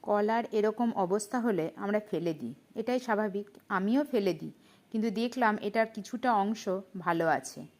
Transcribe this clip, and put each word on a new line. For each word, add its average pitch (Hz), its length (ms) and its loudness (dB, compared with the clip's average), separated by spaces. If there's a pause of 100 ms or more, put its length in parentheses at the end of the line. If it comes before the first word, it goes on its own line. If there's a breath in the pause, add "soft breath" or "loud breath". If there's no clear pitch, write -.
কলার 208 400 2 (140)
এরকম 214 320 2 (160)
অবস্থা 208 400 -2
হলে 185 200 2 (180)
আমরা 208 160 0 (100)
ফেলে 170 300 -2
দিই, 120 140 -8 (220)
এটাই 247 240 -2
স্বাভাবিক, 208 480 -2 (300)
আমিও 214 240 4 (100)
ফেলে 196 280 2
দিই, 160 140 -10 (380 soft breath)
কিন্তু 226 180 0 (100)
দেখলাম 240 340 2 (140)
এটার 226 280 2
কিছুটা 226 340 -4 (140)
অংশ 208 200 -2 (420)
ভালো 165 200 2 (120)
আছে। - 240 -8 (180)